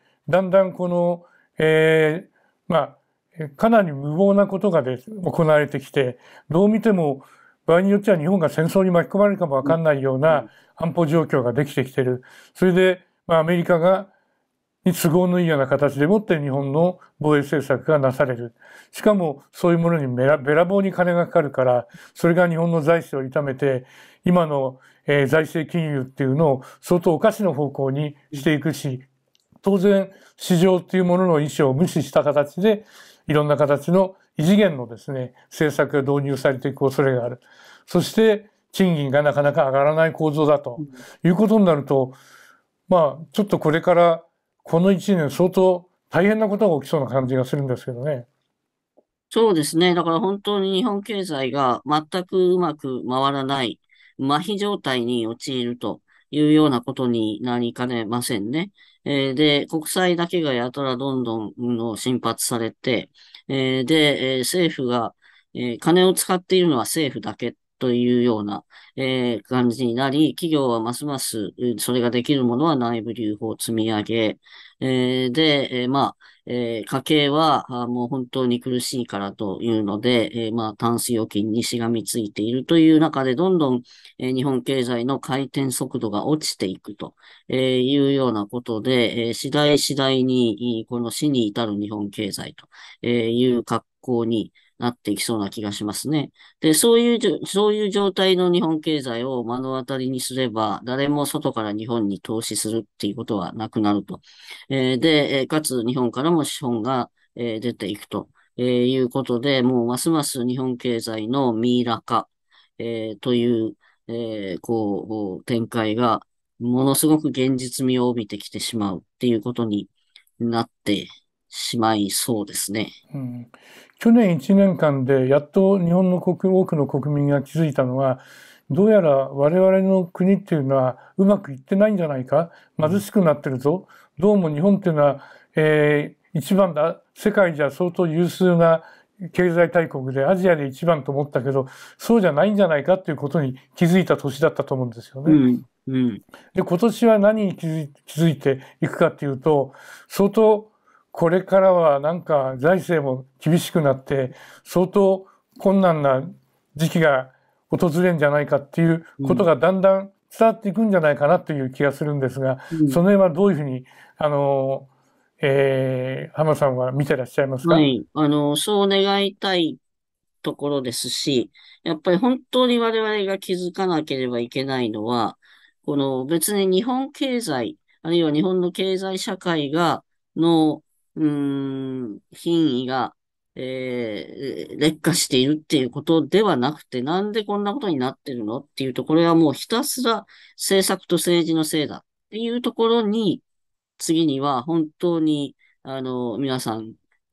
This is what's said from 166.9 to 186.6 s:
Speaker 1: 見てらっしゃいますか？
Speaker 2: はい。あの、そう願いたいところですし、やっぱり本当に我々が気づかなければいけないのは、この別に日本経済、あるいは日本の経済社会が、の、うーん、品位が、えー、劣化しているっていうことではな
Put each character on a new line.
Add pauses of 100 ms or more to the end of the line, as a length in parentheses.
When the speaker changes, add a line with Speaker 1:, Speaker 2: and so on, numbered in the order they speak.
Speaker 1:
見
て
ら
っ
し
ゃ
い
ま
す
か？
Speaker 2:
は
い。
あ
の、
そ
う
願
い
た
い (640)
と
こ
ろ
で
す
し、 (340)
や
っ
ぱ
り
本 (120)
当
に
我
々
が
気
づ
か
な
け
れ
ば
い
け
な
い
の
は、 (460)
こ
の
別
に
日
本
経
済、 (280)
あ
る
い
は
日
本
の
経
済
社
会
が、 (320)
の、 (320)
う
ー
ん、 (120)
品
位
が、 (400)
え
ー、
劣
化
し
て
い
る
っ
て
い
う
こ
と
で
は
な